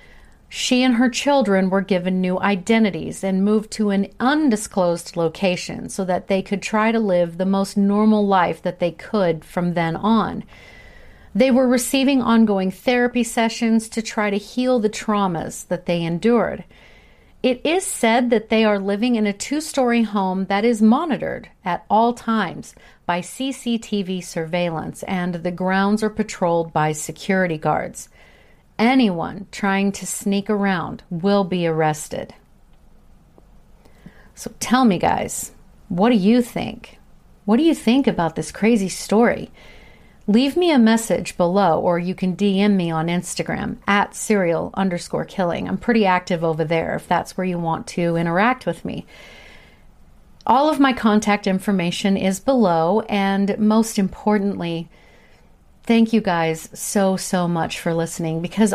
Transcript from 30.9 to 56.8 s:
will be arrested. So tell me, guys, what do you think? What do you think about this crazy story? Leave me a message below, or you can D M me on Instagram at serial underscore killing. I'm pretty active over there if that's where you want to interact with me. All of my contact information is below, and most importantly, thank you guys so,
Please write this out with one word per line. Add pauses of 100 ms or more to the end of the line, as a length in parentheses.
will
be
arrested. (2000)
So
tell
me,
guys, (360)
what
do
you
think? (480)
What
do
you
think
about
this
crazy
story? (760)
Leave
me
a
message
below,
or
you
can
D
M
me
on
Instagram (100)
at
serial
underscore
killing.
I'm
pretty
active
over
there
if
that's
where
you
want
to
interact
with
me. (1400)
All
of
my
contact
information
is
below,
and
most
importantly, (960)
thank
you
guys
so,